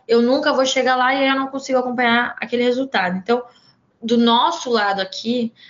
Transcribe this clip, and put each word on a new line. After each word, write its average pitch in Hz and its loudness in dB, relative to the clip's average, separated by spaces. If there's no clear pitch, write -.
eu 233 4
nunca 277 2
vou 262 2
chegar 254 0
lá 254 2
e - 0
aí 277 2
eu 269 0
não 269 -2
consigo 269 -4
acompanhar 240 0
aquele 240 -4
resultado. 240 0
Então, 233 -2
do 233 0
nosso 240 2
lado 202 0
aqui, 226 -4